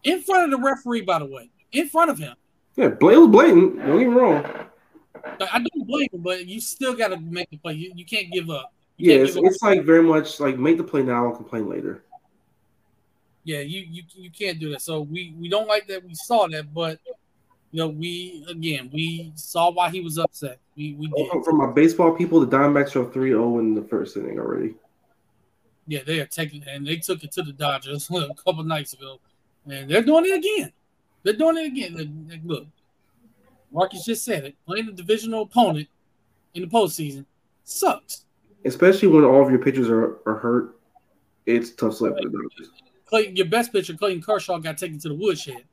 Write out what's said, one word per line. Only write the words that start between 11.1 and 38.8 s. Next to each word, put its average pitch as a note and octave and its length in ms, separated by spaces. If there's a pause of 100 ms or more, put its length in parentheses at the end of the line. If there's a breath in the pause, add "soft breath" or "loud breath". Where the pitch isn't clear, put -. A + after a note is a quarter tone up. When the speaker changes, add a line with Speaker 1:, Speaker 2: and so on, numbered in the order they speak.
Speaker 2:
and A#2 80
complain G#2+ 320
later. - 360 (1400)
Speaker 1:
Yeah, D3+ 160
you, E3 280
you, E3+ 140 (120)
you F3+ 160
can't F3 300
do D#3 100
that. C#3 120
So D#3+ 180
we, D#3+ 380
we E3+ 100
don't G#3 180
like G#3 220
that F#3+ 160
we F3 100
saw G#3+ 340
that, D3+ 260
but, D#3+ 240 (720)
you D#3+ 60
know, E3 100
we, E3+ 600
again, D#3 440
we E3 420
saw F3 360
why F3 200
he F#3 100
was D#3+ 180
upset. C#3 400 (180)
We, D3 220
we D#3 100
did. D3+ 220
Speaker 2:
From, E3+ 120
from D#3+ 140
my C3 160
baseball D#3+ 400
people, E3+ 280
the B2+ 60
Diamondbacks C#3 500
are B2 140
three C3 240
oh A#2 240
in A2 160
the G#2 80
first - 340
inning - 220
already. - 360 (1120)
Speaker 1:
Yeah, D3 200
they D#3+ 140
are C3+ 60
taking, D3 420
and C#3 180
they E3 100
took D#3+ 280
it D3 80
to F3+ 100
the C#3+ 100
Dodgers C#3 580
<laughs> F3+ 40
a D3 200
couple D#3+ 300
nights D#3 280
ago, C3+ 260 (480)
and C3+ 240
they're G#3 120
doing D#4 240
it F#4+ 100
again. F#4+ 360 (500)
They're G#3 120
doing D#4+ 240
it D#4+ 80
again. A3+ 280
They, D#3 420
they, D#3+ 80
look, D3+ 220 (1040)
Marcus F3 320
just A3+ 200
said E3 200
it. C#3+ 100 (120)
Playing G#3+ 200
the G#3+ 60
divisional A3 500
opponent F#3+ 460 (640)
in F3 80
the F3+ 60
postseason D#3+ 560 (400)
sucks. - 600 (400)
Speaker 2:
Especially F#3 440